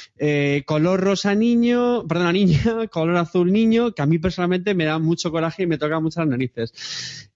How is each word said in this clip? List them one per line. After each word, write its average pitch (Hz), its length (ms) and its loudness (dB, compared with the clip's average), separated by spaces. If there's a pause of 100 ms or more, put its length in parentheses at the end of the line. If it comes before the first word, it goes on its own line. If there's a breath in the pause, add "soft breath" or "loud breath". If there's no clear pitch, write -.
(180 loud breath)
eh, 143 480 0
color 170 360 2
rosa 196 340 0
niño, 240 720 2
perdona, 170 260 0
niña, 185 260 4
<laughs> 226 320 -2
color 170 260 0
azul 175 340 0
niño, 226 420 2
que - 80 -6
a 143 40 0
mí 160 140 2
personalmente 180 560 -2
me 165 100 0
da 156 140 -2
mucho 160 320 -2
coraje 165 320 -2
y 185 40 0
me 160 100 0
toca 151 220 -2
mucho 160 220 -2
las 156 80 0
narices. - 1080 -8